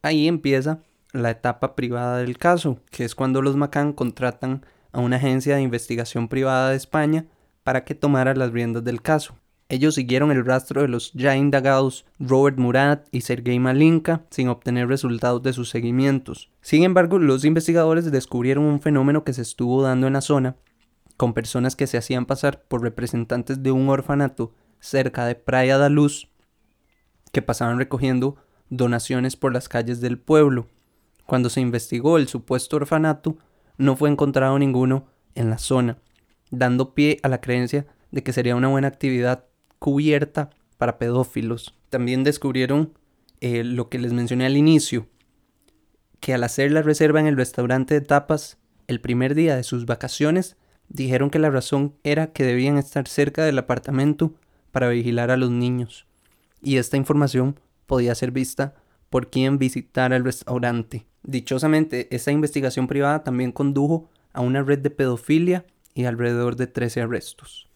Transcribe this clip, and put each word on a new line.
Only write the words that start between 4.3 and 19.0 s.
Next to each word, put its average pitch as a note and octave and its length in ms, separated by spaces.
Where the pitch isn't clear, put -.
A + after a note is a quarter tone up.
a B2 80
una B2 160
agencia C3 400
de C#3 80
investigación A#2 640
privada C3 420
de C3+ 60
España D#3 500
para C3 220
que C#3+ 100
tomara C3+ 400
las B2+ 160
riendas A#2 320
del A#2+ 180
caso. - 340
Ellos C#3+ 220
siguieron C3+ 380
el C3 120
rastro C3 380
de C#3+ 60
los A#2+ 260
ya C3+ 240
indagados C3+ 680
Robert C3+ 400
Murat C3+ 540
y B2 100
Sergei B2 380
Malinka D#3 720
sin B2+ 160
obtener B2 400
resultados B2 560
de C3 100
sus B2 160
seguimientos. C3 800
Sin D#3 200
embargo, F#3 380
los C#3 260
investigadores E3 680
descubrieron C3 520
un D3 180
fenómeno D3 420